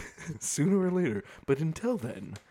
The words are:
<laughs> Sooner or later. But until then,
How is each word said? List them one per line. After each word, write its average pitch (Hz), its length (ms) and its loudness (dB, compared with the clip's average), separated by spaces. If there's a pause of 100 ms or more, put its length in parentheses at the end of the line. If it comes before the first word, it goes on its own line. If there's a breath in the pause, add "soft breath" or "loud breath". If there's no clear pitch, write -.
(140)
<laughs> 147 260 -10
Sooner 190 400 2
or 185 100 2
later. 165 320 2 (240 loud breath)
But 135 140 4
until 185 360 0
then, 104 380 -6 (160 soft breath)